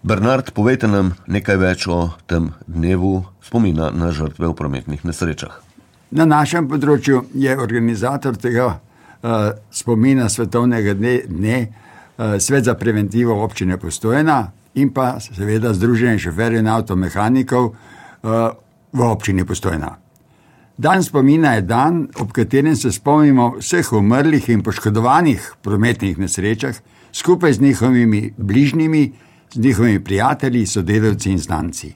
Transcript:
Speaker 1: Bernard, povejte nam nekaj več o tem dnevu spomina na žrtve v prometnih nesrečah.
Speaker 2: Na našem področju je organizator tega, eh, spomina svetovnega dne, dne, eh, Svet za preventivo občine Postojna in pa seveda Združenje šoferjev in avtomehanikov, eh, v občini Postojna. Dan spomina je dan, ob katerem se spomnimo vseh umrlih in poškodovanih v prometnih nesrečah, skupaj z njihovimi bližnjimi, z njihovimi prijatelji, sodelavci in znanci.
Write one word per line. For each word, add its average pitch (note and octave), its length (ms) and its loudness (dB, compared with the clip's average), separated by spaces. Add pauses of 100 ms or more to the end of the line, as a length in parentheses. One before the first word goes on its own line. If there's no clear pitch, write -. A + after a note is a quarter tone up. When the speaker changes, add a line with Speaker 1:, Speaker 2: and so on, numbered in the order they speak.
Speaker 1:
Bernard, A#2 480 0
povejte A#2 400 0
nam F#2+ 220 2 (140)
nekaj G2 300 0
več F#2 300 0
o E2+ 240 -2 (160)
tem E2+ 240 -2 (160)
dnevu F#2 560 -2 (160)
spomina E2 560 0
na E2+ 160 -2
žrtve D#2 400 -4
v D2+ 60 -8
prometnih D2 500 -8
nesrečah. - 480 -8 (560)
Speaker 2:
Na D#3+ 160 2
našem D3+ 400 2
področju C#3 560 2 (100)
je C3+ 240 0
organizator A#2 800 -2
tega, A#2+ 460 -2 (420)
eh, G#2+ 320 0 (160)
spomina A#2+ 580 2
svetovnega A#2 640 0
dne, A#2 220 0 (120)
dne, G2 360 -2
eh, - 760 -6
Svet C3+ 260 0
za A#2 100 2
preventivo G#2+ 680 0
občine F#2 340 -4
Postojna A#2 720 -2 (240)
in C3+ 140 2
pa B2+ 300 -2
seveda G#2+ 540 -2
Združenje A2+ 460 2
šoferjev A2+ 400 -2
in A2 80 2
avtomehanikov, A2+ 1040 0
eh, - 560 -16 (680)
v B2+ 80 0
občini G#2 440 0
Postojna. E2 580 -6 (760)
Dan F3 260 2
spomina C#3+ 500 2
je G#2+ 80 0
dan, C#3+ 460 0 (120)
ob A2 120 -6
katerem C3+ 440 2
se A2+ 160 -2
spomnimo C#3+ 680 4
vseh - 340 -2
umrlih B2+ 560 2
in G#2+ 140 2
poškodovanih A2+ 880 0
v - 80 -20
prometnih G2+ 560 0
nesrečah, G#2+ 580 -4 (360)
skupaj F3 420 2
z G2+ 80 0
njihovimi A#2 760 2
bližnjimi, C#3+ 760 2 (420)
z A#2 60 -6
njihovimi A2 440 2
prijatelji, A#2+ 640 0
sodelavci G#2 680 0
in F#2 80 0
znanci. D#2 560 -6